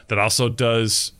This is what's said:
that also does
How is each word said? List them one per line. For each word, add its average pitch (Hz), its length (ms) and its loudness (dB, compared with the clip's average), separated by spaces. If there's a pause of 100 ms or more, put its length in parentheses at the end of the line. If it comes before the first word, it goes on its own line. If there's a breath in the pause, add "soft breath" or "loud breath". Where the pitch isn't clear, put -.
that 104 100 0
also 110 280 2
does 113 720 0